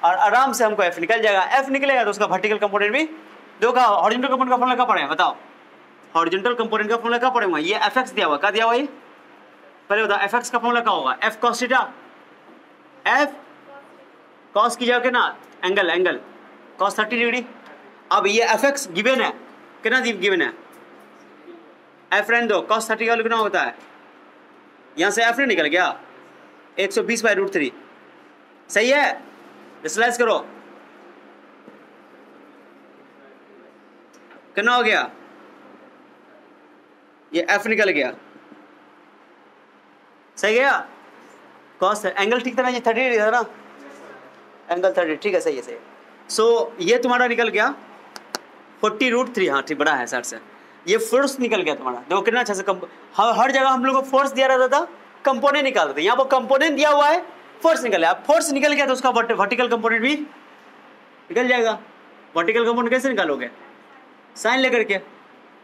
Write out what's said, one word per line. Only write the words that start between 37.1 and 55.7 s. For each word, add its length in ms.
ये 180
F 160
निकल 240
गया, 220
सही 160
गया, 320
cos 240
एंगल 340
ठीक 180
था 40
ना, 60
ये 120
thirty 200
degree 180
था 120
ना, 140
Angle 220
thirty, 240
ठीक 180
है, 60
सही 160
है, 60
सही 120
है। 60
So 360
ये 180
तुम्हारा 280
निकल 220
गया 220
फ़ोर्टी 300
रूट 240
थ्री, 140
हाँ 140
ठीक, 160
बड़ा 160
है 120
सर 160
से, 160
ये 80
force 440
निकल 220
गया 120
तुम्हारा, 240
देखो 240
कितना 180
अच्छा 140
से 80
कम-, 220
हर, 200
हर 140
जगह 180
हम 160
लोग 120
को 60
फोर्स 300
दिया 140
रहता 220
था, 180
component 400
निकालते 360